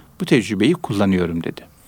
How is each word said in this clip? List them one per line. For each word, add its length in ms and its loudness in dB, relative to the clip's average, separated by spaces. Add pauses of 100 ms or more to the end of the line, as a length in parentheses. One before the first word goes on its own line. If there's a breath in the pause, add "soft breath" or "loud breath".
(220 soft breath)
bu 40 -6
tecrübeyi 480 2
kullanıyorum." 680 0
dedi. 180 -10 (260 loud breath)